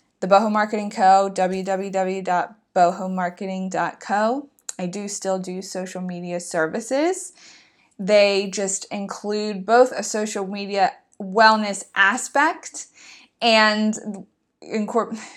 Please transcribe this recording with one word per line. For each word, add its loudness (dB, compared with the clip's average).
the -4
Boho 6
Marketing -2
Co., 4
w -2
w -2
w -2
dot -2
boho 2
marketing -4
dot -4
co. 0
I -4
do -8
still -2
do -8
social -10
media -6
services. -2
They 4
just -4
include -6
both 6
a -6
social -4
media 0
wellness 2
aspect 0
and 2
incorp-, -4